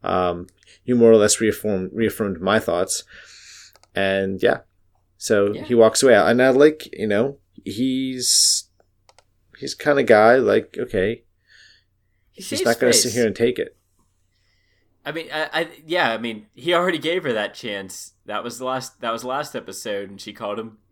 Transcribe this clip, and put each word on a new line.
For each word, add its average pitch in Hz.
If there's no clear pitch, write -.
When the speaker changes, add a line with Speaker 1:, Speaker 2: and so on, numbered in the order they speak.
Speaker 1:
Um, 90
you 123
more 117
or 113
less 104
reaffirmed, 101
reaffirmed 101
my 98
thoughts." 90
And 98
yeah, -
so 101
Speaker 2:
Yeah. 117
Speaker 1:
he 123
walks 110
away. 131
And 104
I 131
like, 151
you 104
know, 113
he's, 127
he's 135
kind 143
of 120
guy, 113
like, 110
okay, 110
Speaker 2:
He 190
Speaker 1:
he's -
Speaker 2:
saves 330
Speaker 1:
not 117
gonna 120
Speaker 2:
face. 117
Speaker 1:
sit 120
here 117
and 104
take 120
it. -
Speaker 2:
I 147
mean, 165
I, 156
I, 165
yeah, 156
I 113
mean, 113
he 165
already 175
gave 170
her 131
that 104
chance. 98
That 104
was 120
the 127
last, 127
that 117
was 113
the 123
last 143
episode, 101
and 98
she 104
called 104
him 110